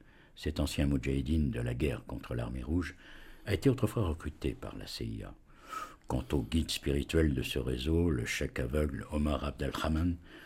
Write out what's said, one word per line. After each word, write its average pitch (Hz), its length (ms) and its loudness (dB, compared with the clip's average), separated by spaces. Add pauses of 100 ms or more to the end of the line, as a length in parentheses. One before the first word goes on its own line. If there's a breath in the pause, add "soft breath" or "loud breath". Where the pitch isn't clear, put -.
(360 soft breath)
Cet - 240 -2
ancien 71 280 2
Moudjahidine 67 640 2
de 57 80 -2
la 60 140 -2
guerre 60 320 0
contre - 300 -6
l'armée 60 280 -4
rouge 82 320 0 (500 soft breath)
a 98 80 0
été 110 160 4
autrefois 110 380 2
recruté 76 460 -2
par 50 240 -10
la 50 100 -10
C - 180 -6
I 55 180 -6
A. 50 100 -10 (720 loud breath)
Quant 64 240 -2
au 71 100 4
guide 78 300 0
spirituel 71 640 4
de 64 100 0
ce - 160 -2
réseau, 69 500 2
le 60 160 2
cheikh - 340 -2
aveugle 67 520 0
Omar 76 320 2
Abdelrahman, 78 720 0 (300 loud breath)